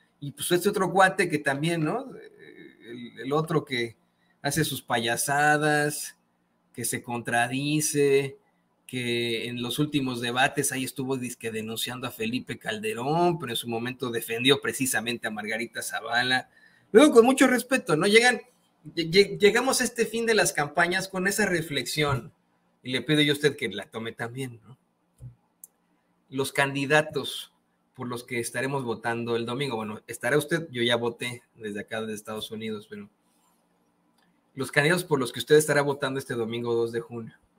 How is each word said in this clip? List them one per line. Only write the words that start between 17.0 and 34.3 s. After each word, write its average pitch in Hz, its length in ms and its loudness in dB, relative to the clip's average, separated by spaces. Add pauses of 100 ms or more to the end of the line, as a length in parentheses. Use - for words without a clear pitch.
con 233 120 10
mucho 262 220 6
respeto, 240 500 0
¿no? 175 100 2
Llegan, 226 340 6 (540)
lle-, 165 160 -4
lle-, 190 280 4
llegamos 233 420 4
a 247 40 2
este 226 220 0
fin 226 200 -2
de 226 80 4
las 185 180 4
campañas 175 560 0
con 185 180 -4
esa 202 200 2
reflexión, 147 880 -2 (500)
y 127 80 -10
le 127 120 -2
pido 151 200 4
yo 147 100 4
a 143 40 2
usted 147 200 0
que 120 120 -4
la 98 180 -8
tome 113 260 -10
también, 120 540 -10
¿no? 123 100 -20 (1500)
Los 135 240 -4
candidatos 139 1000 0 (420)
por 123 140 -10
los 120 160 -8
que 120 160 -4
estaremos 131 440 -4
votando 117 520 -2
el 117 80 -2
domingo. 123 320 -4
Bueno, 107 300 -6
estará 123 320 0
usted, 160 320 0
yo 123 120 -2
ya 120 140 4
voté 120 460 -4 (140)
desde 104 240 -8
acá, 113 200 -8
desde 110 140 -6
Estados 107 360 -10
Unidos, 107 380 -8
pero 104 200 -16 (1500)